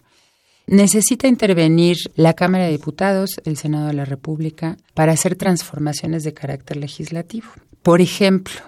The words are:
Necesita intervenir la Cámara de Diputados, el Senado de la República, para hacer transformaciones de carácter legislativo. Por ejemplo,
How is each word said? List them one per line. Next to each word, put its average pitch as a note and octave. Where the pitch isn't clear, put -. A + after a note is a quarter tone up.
Necesita G3+
intervenir E3+
la D#3+
Cámara F#3
de E3
Diputados, F#3+
el D#3
Senado D3+
de D3
la C#3+
República, D#3
para D#3+
hacer E3+
transformaciones D#3+
de D3+
carácter C#3
legislativo. E3
Por E3+
ejemplo, F#3+